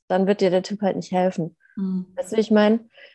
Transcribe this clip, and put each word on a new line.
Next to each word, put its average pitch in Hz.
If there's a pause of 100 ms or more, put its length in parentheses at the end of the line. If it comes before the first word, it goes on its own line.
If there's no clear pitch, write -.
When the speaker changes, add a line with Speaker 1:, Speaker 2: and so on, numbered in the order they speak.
Speaker 1:
dann 185
wird 202
dir 190
der 185
Tipp 202
halt 190
nicht 175
helfen. 180 (180)
Speaker 2:
Mhm. 185
Speaker 1:
Weißt -
du, 220
wie 220
ich 214
meine? 214 (360)